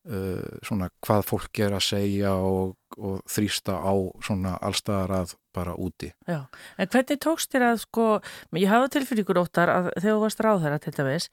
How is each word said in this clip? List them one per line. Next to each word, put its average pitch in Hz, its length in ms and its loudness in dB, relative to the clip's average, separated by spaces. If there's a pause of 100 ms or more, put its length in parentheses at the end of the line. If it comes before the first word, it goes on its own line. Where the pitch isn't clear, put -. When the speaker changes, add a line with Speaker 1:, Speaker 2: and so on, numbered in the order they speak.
Speaker 1:
uh, 95 400 -4 (140)
svona 92 380 -4
hvað 107 280 2
fólk - 340 -4
er 101 160 2
að 92 80 0
segja 101 520 0
og, 95 400 0 (180)
og 98 300 -6
þrýsta 101 560 -2
á 98 140 2 (240)
svona 92 400 -2
allstaðar 95 600 -2
að 90 200 -4 (100)
bara 87 280 -6
úti. - 320 -8 (140)
Speaker 2:
Já, 151 240 -6 (300)
en 190 120 -4
hvernig 262 320 0
tókst - 320 -2
þér 254 140 2
að, 233 160 2
sko, - 220 -2 (500)
ég 185 180 2
hafði 247 160 6
á - 60 -6
tilfinningu, 226 420 0
Óttar, 175 320 4
að 180 220 2
þegar 175 160 -4
þú 214 160 4
varst 214 240 0
ráðherra 160 340 2
til 147 160 -8
dæmis, 139 380 0